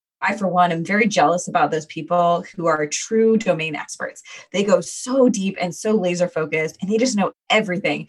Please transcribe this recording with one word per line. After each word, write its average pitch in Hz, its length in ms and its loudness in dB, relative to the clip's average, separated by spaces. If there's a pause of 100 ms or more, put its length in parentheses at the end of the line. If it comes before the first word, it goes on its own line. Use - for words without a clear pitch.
(220)
I, 202 140 -2
for 208 120 -2
one, 175 240 4
am 165 120 -2
very 208 240 0
jealous 175 400 2
about 160 220 2
those 156 160 -4
people 175 580 0 (120)
who 170 100 -4
are 151 220 0
true 220 500 2
domain 160 380 -2
experts. - 480 -12 (280)
They 202 120 0
go 196 180 4
so 254 480 2
deep 190 320 -2
and 175 140 -4
so 214 160 -2
laser 180 360 0
focused 156 540 -4
and 185 80 -4
they 220 80 2
just 240 180 0
know 190 180 0 (160)
everything, 175 600 0